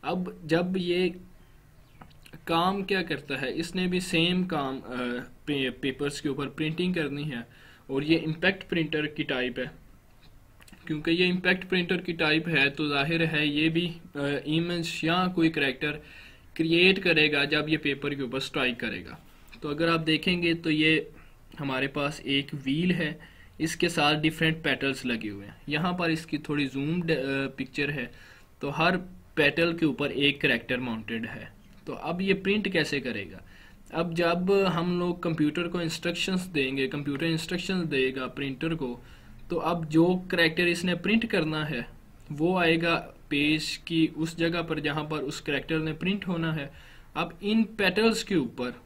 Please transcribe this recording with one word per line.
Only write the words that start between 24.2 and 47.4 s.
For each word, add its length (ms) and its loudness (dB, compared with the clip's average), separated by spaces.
different 440 2
पेटल्स 420 -2
लगे 220 -2
हुए 180 -10
हैं। 220 -20
यहाँ 300 0
पर 120 2
इसकी 280 -2
थोड़ी 280 -2
ज़ूम्ड, 440 -2
अ, 360 0
picture 440 -4
है। 220 -6
तो 100 -4
हर 260 2
पेटल 380 4
के 120 2
ऊपर 260 0
एक 280 2
character 400 0
mounted 460 -6
है। 260 -12
तो 60 -8
अब 280 -4
ये 140 4
print 340 0
कैसे 320 0
करेगा? 420 -8
अब 200 -2
जब 360 2
हम 500 2
लोग 220 -2
computer 460 0
को 120 -2
instructions 600 -2
देंगे, 480 0
computer 380 -2
instructions 580 -2
देगा 420 0
printer 480 -4
को, 260 -6
तो 60 -2
अब 280 -2
जो 320 6
character 380 4
इसने 260 0
print 320 2
करना 380 0
है 240 -6
वो 240 0
आएगा 400 4
page 560 2
की 200 4
उस 300 -4
जगह 260 0
पर 180 -4
जहाँ 240 -2
पर 140 -4
उस 220 -6
character 380 -2
ने 140 -2
प्रिंट 340 -2
होना 260 0
है। 200 -6
अब 260 -4